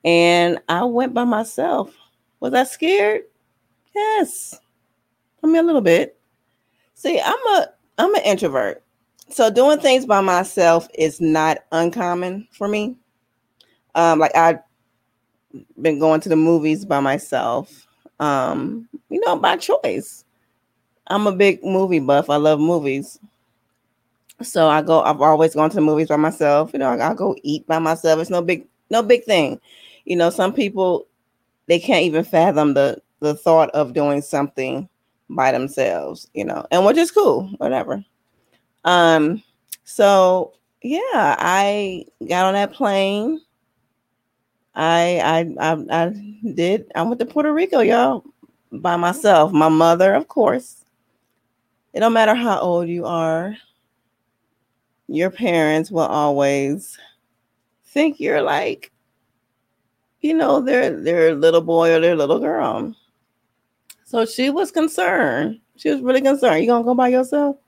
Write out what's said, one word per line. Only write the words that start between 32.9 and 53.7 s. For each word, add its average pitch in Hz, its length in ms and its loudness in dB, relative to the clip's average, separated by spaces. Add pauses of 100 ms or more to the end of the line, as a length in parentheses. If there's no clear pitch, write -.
the 147 160 -2
thought 160 360 2
of 143 220 -2
doing 143 280 -2
something 139 640 -6 (420)
by 131 220 0
themselves, 123 840 -4
you - 120 -6
know, - 260 -8
and 180 140 2
which 277 120 4
is 330 140 0
cool, 190 360 2 (100)
whatever. 190 460 -4 (840)
Um, 170 580 2 (400)
so 190 720 2 (280)
yeah, 294 580 -2
I 196 640 -2 (220)
got 180 180 0
on 190 80 0
that 202 200 -2
plane. 208 680 -2 (1300)
I, 170 440 0 (400)
I, 160 120 -2
I, 160 340 -2
I 190 80 -6 (400)
did, 180 420 -2
I 165 60 -4
went 233 180 -4
to 240 60 -4
Puerto 302 260 -2
Rico, 330 300 0
y'all, 240 420 0 (480)
by 170 240 -4
myself. 175 560 2
My 156 180 4
mother, 170 440 4
of 285 140 -2
course. - 580 -2 (1080)
It - 80 -6
don't 226 120 2
matter 220 220 4
how 233 240 -2
old 175 280 -2
you 170 180 -6
are, 165 500 -4 (1500)